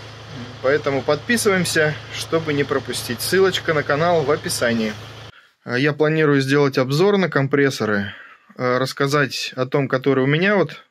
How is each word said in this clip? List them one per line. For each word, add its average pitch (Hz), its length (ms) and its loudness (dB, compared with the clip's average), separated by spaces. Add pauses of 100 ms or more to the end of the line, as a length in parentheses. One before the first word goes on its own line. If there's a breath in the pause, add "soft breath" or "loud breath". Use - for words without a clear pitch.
(640)
Поэтому 139 400 0
подписываемся, 170 920 0 (200)
чтобы 160 380 -4
не 143 120 0
пропустить. 123 560 -4
Ссылочка 180 540 2
на 147 80 2
канал 160 400 2
в 131 80 0
описании. 117 640 0 (720 loud breath)
А, 120 120 -4
я 143 160 2
планирую 151 480 4
сделать 139 380 2
обзор 156 400 2
на 180 100 2
компрессоры, 131 840 0 (440 loud breath)
а, 127 220 0
рассказать 139 800 -2
о 131 100 -2
том, 135 220 0
который 135 360 2
у 135 40 2
меня 175 280 2
вот - 340 -2